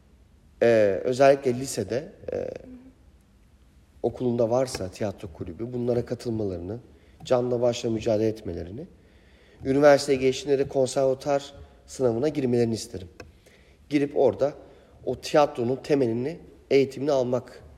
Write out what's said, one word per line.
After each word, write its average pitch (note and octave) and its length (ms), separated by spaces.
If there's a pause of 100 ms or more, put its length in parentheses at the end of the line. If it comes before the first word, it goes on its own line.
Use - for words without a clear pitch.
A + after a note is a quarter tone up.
(600)
e, A#2 60 (360)
özellikle C#3 500
lisede, B2+ 580 (220)
e, - 160 (1500)
okulunda A#2+ 460
varsa A#2+ 420
tiyatro G2 420
kulübü G#2 400
bunlara A#2+ 320
katılmalarını, G#2+ 720 (440)
canla B2 380
başla A#2+ 280
mücadele A2 380
etmelerini, F#2+ 600 (760)
üniversiteye C#3 520
geçtiğinde C3 420
de C#3 80
konservatuar C3+ 840 (320)
sınavına B2+ 440
girmelerini A#2+ 440
isterim. F#2 340 (840)
Girip C#3 280
orada B2 360 (520)
o B2+ 160
tiyatronun C3+ 540
temelini C3 640 (340)
eğitimini C3+ 400
almak B2 520 (140)